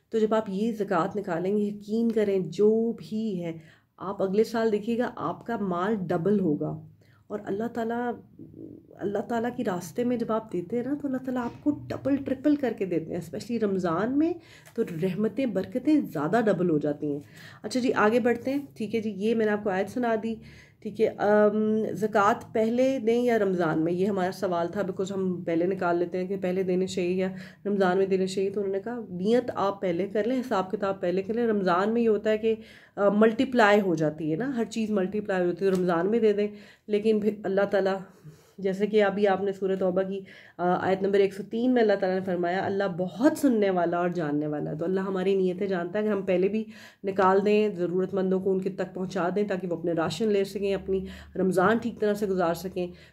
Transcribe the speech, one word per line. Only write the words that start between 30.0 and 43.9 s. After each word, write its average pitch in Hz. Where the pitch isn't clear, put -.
कर 208
लें, 254
हिसाब 202
किताब 190
पहले 185
कर 214
लें।" 233
रमज़ान 196
में 233
ये 233
होता 208
है 214
कि, 220
अ, 202
मल्टीप्लाई 220
हो 185
जाती 156
है 160
ना, 262
हर 233
चीज़ 214
मल्टीप्लाई 196
हो 180
जाती 175
है, 190
तो 185
रमज़ान 175
में 226
दे 214
दें। 208
लेकिन 208
फिर 208
अल्लाह 190
ताला, 190
जैसे 190
कि 214
अभी 202
आपने 190
सूरह 190
तौबा 190
की, 190
अ, 180
आयत 190
नंबर 202
एक 190
सौ 208
तीन 233
में 247
अल्लाह 202
ताला 185
ने 190
फरमाया, 180
"अल्लाह 196
बहुत 185
सुनने 220
वाला 175